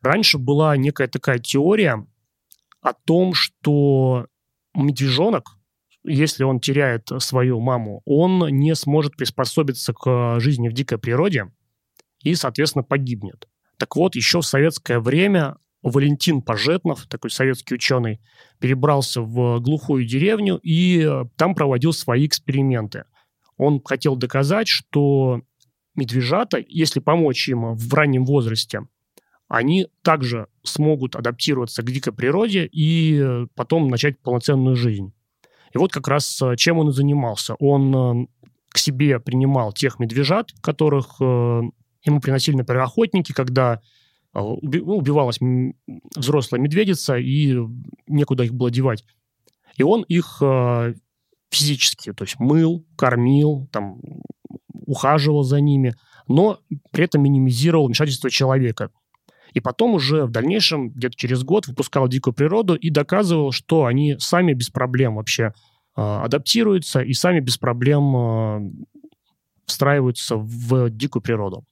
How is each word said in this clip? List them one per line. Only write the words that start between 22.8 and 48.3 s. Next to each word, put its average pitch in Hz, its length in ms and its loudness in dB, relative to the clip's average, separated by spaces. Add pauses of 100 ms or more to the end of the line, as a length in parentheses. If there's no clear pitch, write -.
Он 139 260 2
хотел 135 320 -2
доказать, 139 520 -2
что 135 720 0 (520)
медвежата, 131 720 -2
если 156 340 -2
помочь 151 480 0
им 117 260 -2
в 117 200 -6
раннем 143 300 2
возрасте, 113 640 -2 (640)
они 156 400 0 (140)
также 123 440 0 (160)
смогут 147 540 -2
адаптироваться 120 680 -4
к 120 80 -4
дикой 127 220 -4
природе 180 540 -2
и, 156 540 2
э, 123 340 -2
потом 151 340 0
начать 127 320 0
полноценную 127 560 2
жизнь. 107 360 -2 (640)
И 120 40 -2
вот 180 140 2
как 139 160 -6
раз, 139 340 0
э, 123 140 0
чем 165 220 2
он 151 120 2
и - 20 -2
занимался. 131 640 -2
Он, 139 360 4
э, 123 320 0 (440)
к - 80 -2
себе 139 400 0
принимал 127 540 0
тех - 260 -4
медвежат, 135 640 -2
которых, 143 600 -2
э, 120 420 0 (420)
ему 147 160 2
приносили, 135 360 0
например, 127 260 0
охотники, 175 500 -2
когда, 127 480 0 (540)
э, - 40 -6
уби-, 127 420 -4
ну, 180 160 -4
убивалась 139 460 0
м-, 127 320 0 (420)
взрослая 131 440 -2
медведица, 151 580 0
и 131 400 0 (480)
некуда 139 380 0